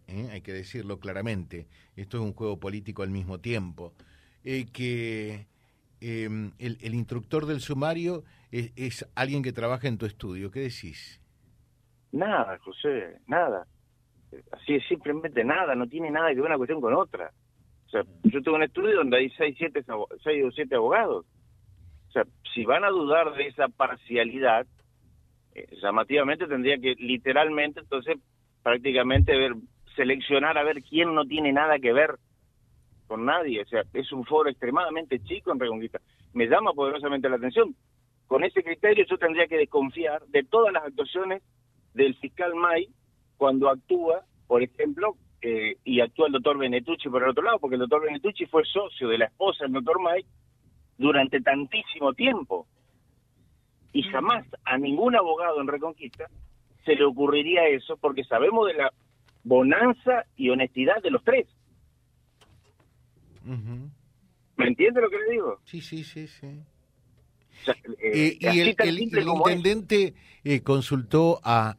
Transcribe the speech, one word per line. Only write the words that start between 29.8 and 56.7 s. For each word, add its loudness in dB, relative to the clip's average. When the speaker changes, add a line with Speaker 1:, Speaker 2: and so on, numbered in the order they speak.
Speaker 2:
seleccionar 2
a 2
ver -2
quién 0
no 2
tiene 0
nada 4
que 2
ver 2
con -6
nadie. -2
O -10
sea, -2
es -6
un -6
foro 2
extremadamente -4
chico -6
en -4
Reconquista. -6
Me 0
llama 4
poderosamente -2
la 0
atención. 0
Con 2
ese 0
criterio 2
yo 0
tendría 2
que 0
desconfiar -2
de 2
todas 4
las 0
actuaciones -6
del 2
fiscal -6
May 2
cuando 4
actúa, 0
por 4
ejemplo, -2
eh, -2
y 0
actúa 2
el -2
doctor 2
Benetucci -2
por 2
el 4
otro 0
lado, 2
porque -4
el 0
doctor 2
Benetucci -4
fue 4
socio -4
de 2
la 2
esposa 0
del -2
doctor 0
May 0
durante 2
tantísimo 0
tiempo. -2
Y -2
Speaker 1:
Mm. -12
Speaker 2:
jamás 0
a 0
ningún 2
abogado 2
en -4
Reconquista -8